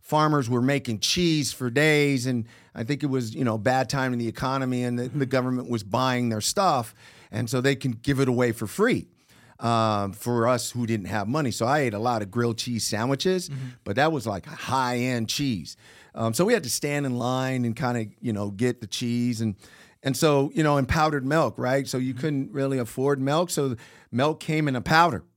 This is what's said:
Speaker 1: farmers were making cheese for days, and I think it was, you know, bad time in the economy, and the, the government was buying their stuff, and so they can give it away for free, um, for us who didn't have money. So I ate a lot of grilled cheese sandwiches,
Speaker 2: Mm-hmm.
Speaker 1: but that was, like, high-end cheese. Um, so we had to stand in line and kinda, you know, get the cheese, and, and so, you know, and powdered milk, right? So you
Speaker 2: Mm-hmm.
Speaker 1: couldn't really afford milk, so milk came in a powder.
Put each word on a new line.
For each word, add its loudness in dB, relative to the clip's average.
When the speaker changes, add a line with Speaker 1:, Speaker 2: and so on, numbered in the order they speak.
Speaker 1:
farmers 2
were 2
making 0
cheese 0
for -6
days, 4
and -2
I -8
think -4
it -2
was, -2
you -4
know, 0
bad 0
time -2
in -2
the -4
economy, -2
and -2
the, -4
the -2
government -2
was -2
buying 2
their -2
stuff, 2
and -4
so 0
they 2
can -4
give -2
it 4
away 2
for -6
free, 0
um, 2
for 0
us 0
who -4
didn't -2
have -4
money. 0
So -2
I 2
ate -2
a -4
lot -2
of -10
grilled 0
cheese -4
sandwiches, -2
Speaker 2:
Mm-hmm. -10
Speaker 1:
but -4
that 2
was, -4
like, -6
high-end -2
cheese. -4
Um, -2
so 2
we 2
had 2
to -6
stand -2
in -2
line -2
and -2
kinda, -2
you -4
know, -4
get -2
the -12
cheese, -2
and, -2
and 4
so, 6
you 2
know, 6
and 4
powdered 2
milk, 4
right? 2
So -2
you -2
Speaker 2:
Mm-hmm. -6
Speaker 1:
couldn't -2
really 0
afford 0
milk, 2
so 0
milk 0
came 0
in 0
a -2
powder. 4